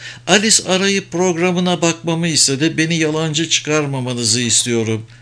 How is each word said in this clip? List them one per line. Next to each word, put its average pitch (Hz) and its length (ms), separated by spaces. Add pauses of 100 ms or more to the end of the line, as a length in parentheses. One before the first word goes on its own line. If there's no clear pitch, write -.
(280)
"Alice 202 400
arayıp 196 440
programına 180 720
bakmamı 165 460
istedi. 139 500
Beni 160 200
yalancı 160 520
çıkarmamanızı 127 920
istiyorum. 113 640 (160)